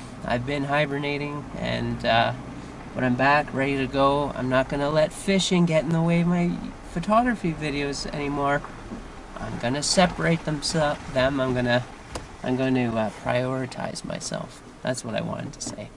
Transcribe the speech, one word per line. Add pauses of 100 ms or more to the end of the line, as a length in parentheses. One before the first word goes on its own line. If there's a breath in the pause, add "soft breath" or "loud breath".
(240 loud breath)
I've
been
hibernating, (140)
and,
uh, (600 loud breath)
when
I'm
back,
ready
to
go,
I'm
not
gonna
let
fishing
get
in
the
way
of
my (400)
photography
videos
anymore. (720)
I'm
gonna
separate
them,
so, (160)
them.
I'm
gonna, (600)
I'm
gonna,
uh,
prioritize
myself. (200)
That's
what
I
wanted
to
say.